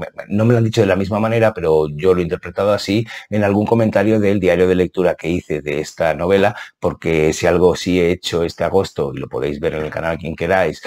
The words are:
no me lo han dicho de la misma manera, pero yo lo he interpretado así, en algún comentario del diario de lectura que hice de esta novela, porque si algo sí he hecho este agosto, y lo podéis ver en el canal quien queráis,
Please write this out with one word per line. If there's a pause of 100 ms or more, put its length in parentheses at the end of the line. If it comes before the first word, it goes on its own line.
(280)
no
me
lo
han
dicho
de
la
misma
manera,
pero
yo
lo
he
interpretado
así, (240)
en
algún
comentario
del
diario
de
lectura
que
hice
de
esta
novela, (240)
porque
si
algo
sí
he
hecho
este
agosto,
y
lo
podéis
ver
en
el
canal
quien
queráis,